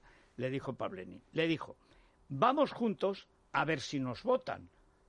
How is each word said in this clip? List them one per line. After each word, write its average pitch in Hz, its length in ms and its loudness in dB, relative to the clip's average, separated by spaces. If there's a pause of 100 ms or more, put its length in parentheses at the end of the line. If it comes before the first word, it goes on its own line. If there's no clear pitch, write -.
(360)
Le 127 120 -2
dijo 131 260 -4
Pabletti, 92 460 -8 (120)
le 165 160 2
dijo, - 280 -4 (520)
"Vamos 240 440 4
juntos 196 540 0 (260)
a 143 120 2
ver 147 160 0
si - 180 -4
nos 127 240 -4
votan". 135 460 0 (400)